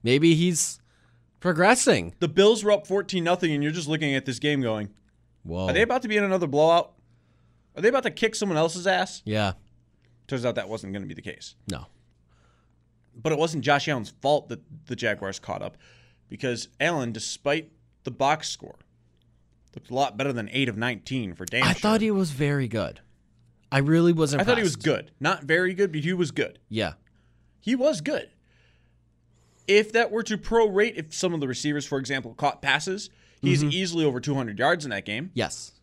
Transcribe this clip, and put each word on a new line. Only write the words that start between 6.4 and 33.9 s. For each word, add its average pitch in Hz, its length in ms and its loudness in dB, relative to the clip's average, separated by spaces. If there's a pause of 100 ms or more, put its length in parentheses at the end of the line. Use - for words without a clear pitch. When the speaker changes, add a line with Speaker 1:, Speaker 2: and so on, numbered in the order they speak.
Speaker 2:
blowout? 156 460 2 (840)
Are 151 60 -10
they 208 60 6
about 262 140 2
to 233 80 -2
kick 220 240 -2
someone 190 240 -2
else's 170 280 0
ass?" 185 380 -2
Speaker 1:
Yeah. 107 280 0 (760)
Speaker 2:
Turns 123 180 -4
out 120 120 0
that 98 120 -6
wasn't 98 240 -8
gonna 98 140 -8
be 98 80 -10
the 95 80 -16
case. - 320 -14 (160)
Speaker 1:
No. - 160 -8 (1300)
Speaker 2:
But 123 180 -2
it 143 60 0
wasn't 156 260 -2
Josh 143 240 2
Allen's 123 220 -4 (100)
fault 143 300 0
that 117 100 -10 (260)
the 123 100 -8
Jaguars 101 420 -4
caught - 240 -8
up, - 160 -12 (500)
because 120 400 -6 (120)
Allen, 139 320 -2
despite 143 580 -4 (340)
the 143 60 -6
box 143 400 -2
score, - 280 -14 (960)
looked - 160 -18
a 123 40 -8
lot 127 240 -2
better 139 160 -2
than 107 180 -6
eight 127 160 0
of 101 80 -4
nineteen 117 580 -4
for 92 120 -12
damn 120 180 0
Speaker 1:
I - 80 4
Speaker 2:
sure. - 80 -2
Speaker 1:
thought 214 220 2
he 220 80 0
was 190 200 0
very 143 380 0
good. 98 320 -4 (720)
I 135 60 4
really 165 340 6
was 156 220 2
Speaker 2:
I 180 100 2
thought 240 140 4
he 226 40 0
was 165 120 2
Speaker 1:
impressed. 127 320 -2
Speaker 2:
good. - 120 -20
Not 156 260 -2
very 180 300 2
good, 190 180 0
but 151 100 -4
he 170 100 0
was 175 180 0
good. - 280 -4 (100)
Speaker 1:
Yeah. 104 240 -2 (680)
Speaker 2:
He 226 140 -2
was 254 260 0
good. 262 300 -6 (1400)
If 208 280 4
that 226 180 2
were 220 100 -2
to 208 160 -4
prorate, 220 560 2
if 156 180 -10
some 175 220 -2
of 156 60 -2
the 139 80 -2
receivers, 147 360 -4
for 139 140 -4
example, 127 360 -6
caught - 280 -2
passes, 151 480 0 (320)
he's 143 220 4
Speaker 1:
Mm-hmm. 147 80 2
Speaker 2:
easily 170 320 0